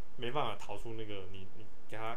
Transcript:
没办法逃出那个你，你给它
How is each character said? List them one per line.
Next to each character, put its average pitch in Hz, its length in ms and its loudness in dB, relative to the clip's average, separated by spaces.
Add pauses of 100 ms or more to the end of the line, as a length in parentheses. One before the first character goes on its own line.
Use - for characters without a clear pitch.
(180)
没 120 120 0
办 139 160 2
法 107 100 0
逃 101 220 0
出 117 160 0
那 110 100 0
个 101 280 0
你， 95 160 0 (100)
你 - 80 0 (240)
给 110 80 -2
它 113 200 0